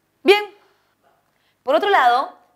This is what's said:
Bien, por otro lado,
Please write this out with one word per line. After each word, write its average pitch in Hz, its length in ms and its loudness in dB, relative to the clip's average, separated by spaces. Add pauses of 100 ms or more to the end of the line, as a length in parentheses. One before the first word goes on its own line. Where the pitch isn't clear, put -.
(220)
Bien, 415 240 0 (1160)
por 254 100 -4
otro 320 160 0
lado, 277 480 0 (180)